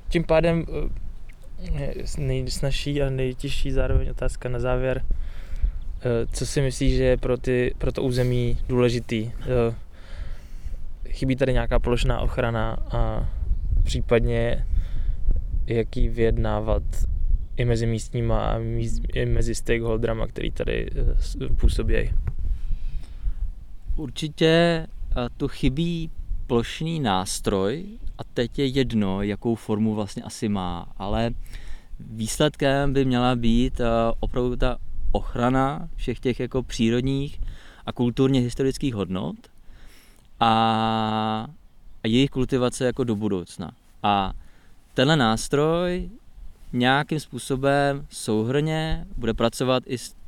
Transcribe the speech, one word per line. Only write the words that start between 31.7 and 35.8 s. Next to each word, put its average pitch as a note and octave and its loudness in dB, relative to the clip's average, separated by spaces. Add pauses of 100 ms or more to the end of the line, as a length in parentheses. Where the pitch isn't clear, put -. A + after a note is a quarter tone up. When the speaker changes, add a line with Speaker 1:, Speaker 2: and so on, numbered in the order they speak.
Speaker 2:
výsledkem C#3 0
by C3+ 2
měla B2 2
být, A#2+ 2
eh, A#2+ 0 (360)
opravdu B2 -2
ta B2 0 (340)
ochrana C3+ 0